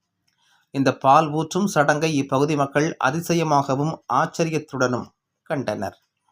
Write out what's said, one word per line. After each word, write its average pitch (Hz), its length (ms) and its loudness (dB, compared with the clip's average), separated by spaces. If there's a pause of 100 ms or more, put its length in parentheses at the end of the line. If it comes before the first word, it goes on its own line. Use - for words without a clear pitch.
(760)
இந்த 135 180 2 (140)
பால் 147 320 6
ஊற்றும் 185 360 -2
சடங்கை 156 380 2 (100)
இப்பகுதி 139 400 0
மக்கள் 147 280 0 (180)
அதிசயமாகவும் 156 880 0 (240)
ஆச்சரியத்துடனும் 139 920 -4 (400)
கண்டனர். 107 480 -6 (340)